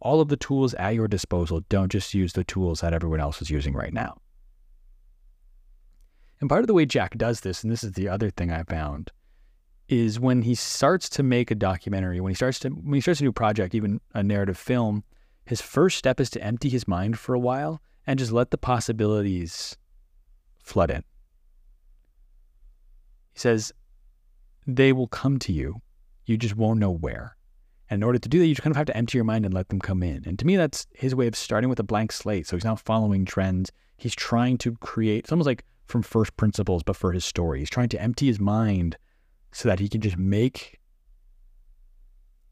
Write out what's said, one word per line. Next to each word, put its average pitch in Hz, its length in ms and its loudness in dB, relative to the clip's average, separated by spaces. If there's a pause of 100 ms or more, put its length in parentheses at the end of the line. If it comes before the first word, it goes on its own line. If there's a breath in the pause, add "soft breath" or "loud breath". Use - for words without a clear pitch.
all 156 200 4
of 151 80 4
the 143 80 0
tools 135 380 0
at 101 200 -2
your 110 140 2
disposal. 87 600 0
Don't 95 220 2
just - 240 -2
use 92 180 2
the 92 120 -2
tools 90 360 -2
that 82 120 0
everyone 80 280 0
else 73 200 -4
is 73 100 -8
using 71 240 -2
right - 180 -6
now. - 280 -8 (2250)
And 143 80 -2
part 185 140 4
of 254 40 2
the 220 80 4
way 160 120 6
Jack 113 300 0
does 110 240 0
this, 92 220 -6
and 110 100 -2
this 113 120 -4
is 98 80 -6
the 95 160 -2
other 98 220 0
thing 87 200 -4
I 82 120 -4
found, 76 480 -6 (800)
is 117 320 2
when 127 220 4
he 120 120 2
starts - 560 0
to - 120 -2
make 123 280 2
a 117 40 0
documentary, 95 680 -2
when 95 100 -2
he 92 40 0
starts 127 260 -2
to, 135 80 -4
when 143 260 -4
he 139 60 4
starts 156 200 2
a 143 40 0
new 120 80 2
project, 107 420 0
even 107 260 0 (140)
a 107 80 0
narrative 98 360 0
film, 110 440 0 (440)
his 117 140 -4
first - 380 2
step - 220 2
is - 100 0
to - 120 -8
empty 117 260 -2
his 123 180 -2
mind 98 320 -2
for - 160 -4
a 123 60 0
while 143 420 -2 (240)
and 135 120 0
just 117 140 -2
let 120 180 2
the - 80 -2
possibilities 107 1160 -2 (840)
flood 87 280 0
in. - 120 -6 (2250)
He - 80 -20
says, 113 320 2 (960)
"They 135 260 6
will 127 160 0
come 135 320 0
to - 120 -4
you. 127 300 -4 (420)
You 113 140 0
just 110 180 -2
won't 110 240 2
know 98 120 2
where." 64 440 -6 (540)
And 101 80 -2
in 107 60 0
order 120 160 2
to 113 80 -8
do 151 100 4
that, 170 80 8
you 151 80 4
just - 80 -8
kind 156 100 2
of 131 40 0
have 147 100 0
to 131 100 -4
empty 117 220 0
your 113 60 2
mind 110 200 2
and 95 80 0
let 92 160 -2
them 98 120 -2
come 92 240 -2
in. 69 200 -4
And 85 140 -6
to 123 80 0
me, 185 80 4
that's 160 400 0
his 131 180 -2
way 127 140 2
of 110 80 -2
starting 113 340 0
with 120 120 -2
a 104 40 0
blank 110 280 -2
slate. 98 340 -4
So 92 100 -4
he's 95 80 -4
not 110 140 0
following 104 460 2
trends. 92 480 -2 (240)
He's - 180 -6
trying 120 440 0
to 117 180 -2
create, 110 480 -2
it's - 80 -4
almost 165 140 2
like 127 180 -2 (220)
from 117 160 0
first - 340 0
principles, 95 480 2
but 95 100 0
for 92 160 -2
his 87 140 -2
story. 80 340 -2
He's 73 120 -6
trying 123 180 0
to 113 120 -4
empty 123 260 0
his 113 120 2
mind 101 580 2 (540)
so - 180 -2
that 92 120 2
he 101 80 -2
can 107 120 -2
just 101 160 0
make, 101 640 0 (1700)